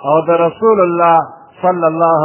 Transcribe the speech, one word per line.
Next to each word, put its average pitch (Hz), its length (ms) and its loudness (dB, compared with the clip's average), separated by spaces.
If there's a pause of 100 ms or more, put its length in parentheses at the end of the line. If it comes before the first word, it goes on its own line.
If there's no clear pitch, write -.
او 143 200 -2
د 170 200 0
رسول 208 400 0
الله 170 380 2 (360)
صلی 180 320 -2
الله 165 380 0